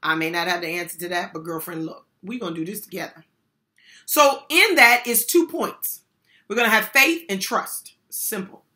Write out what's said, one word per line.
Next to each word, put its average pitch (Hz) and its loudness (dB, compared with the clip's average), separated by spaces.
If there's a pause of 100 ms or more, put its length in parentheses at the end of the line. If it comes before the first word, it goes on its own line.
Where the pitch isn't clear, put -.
I 160 0
may 160 -2
not 170 -2
have 175 -2
the 170 -8
answer 170 -8
to 175 -8
that, 180 -6
but 160 -12
girlfriend, 160 -8
look, - -14 (160)
we 226 -12
gonna 185 -8
do 165 -6
this 208 -10
together. - -14 (840)
So 277 4
in 370 4
that 240 6
is 240 0
two 330 4
points. - -8 (460)
We're 208 -4
gonna 233 2
have 214 2
faith 302 2
and 196 -4
trust. - -6 (140)
Simple. - -8 (120)